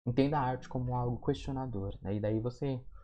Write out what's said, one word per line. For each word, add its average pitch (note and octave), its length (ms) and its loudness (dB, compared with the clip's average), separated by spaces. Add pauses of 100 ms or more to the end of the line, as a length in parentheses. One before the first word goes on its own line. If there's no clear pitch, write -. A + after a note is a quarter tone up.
Entenda C3+ 320 4
a C#3 40 2
arte B2+ 260 0
como B2 260 0
algo A#2+ 280 2
questionador, C3 800 -2
né? F#2+ 140 -2
E G#2 60 0
daí G#2+ 200 2
você, B2 420 -2 (220)